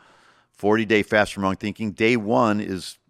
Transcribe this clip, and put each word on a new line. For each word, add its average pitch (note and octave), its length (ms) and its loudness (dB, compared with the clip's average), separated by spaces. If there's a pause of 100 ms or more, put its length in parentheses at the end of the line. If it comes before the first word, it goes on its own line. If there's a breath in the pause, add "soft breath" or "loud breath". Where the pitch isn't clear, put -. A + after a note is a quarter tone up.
(540 soft breath)
forty-day G#2+ 500 2
Fast G#2 300 0
from G2 100 -6
Wrong F#2+ 140 -2
Thinking. G#2+ 340 -6
Day A2+ 240 2
one A2 460 0
is, F#2 360 -10 (120)